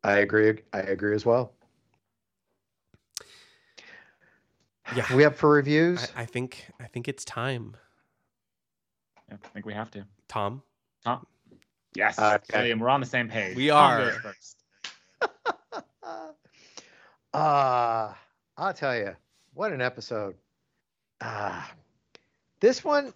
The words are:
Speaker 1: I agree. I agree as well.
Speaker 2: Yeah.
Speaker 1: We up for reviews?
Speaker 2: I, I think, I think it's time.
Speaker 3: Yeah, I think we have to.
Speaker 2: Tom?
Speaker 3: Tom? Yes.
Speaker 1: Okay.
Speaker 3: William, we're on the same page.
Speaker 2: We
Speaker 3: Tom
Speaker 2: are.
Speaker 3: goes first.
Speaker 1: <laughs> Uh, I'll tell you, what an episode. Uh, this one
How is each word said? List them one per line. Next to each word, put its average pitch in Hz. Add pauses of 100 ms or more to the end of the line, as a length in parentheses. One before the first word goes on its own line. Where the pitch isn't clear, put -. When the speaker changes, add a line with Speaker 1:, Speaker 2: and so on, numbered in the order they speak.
Speaker 1:
I 101
agree. 107 (140)
I 104
agree 98
as 107
well. 120 (3500)
Speaker 2:
Yeah. 123
Speaker 1:
We 139
up 147
for 151
reviews? 147
Speaker 2:
I, 120
I -
think, 127 (140)
I 120
think 120
it's -
time. 117 (1500)
Speaker 3:
Yeah, 104
I -
think 104
we 107
have 110
to. 101 (220)
Speaker 2:
Tom? 110 (400)
Speaker 3:
Tom? 120 (680)
Yes. 104
Speaker 1:
Okay. 107 (180)
Speaker 3:
William, 117
we're 120
on 139
the 127
same 123
page. 104
Speaker 2:
We 131
Speaker 3:
Tom 147
Speaker 2:
are. 110
Speaker 3:
goes 113
first. 107 (680)
Speaker 1:
<laughs> - (960)
Uh, 123 (460)
I'll 180
tell 131
you, 101 (380)
what 208
an 135
episode. 107 (880)
Uh, 104 (1000)
this 247
one 285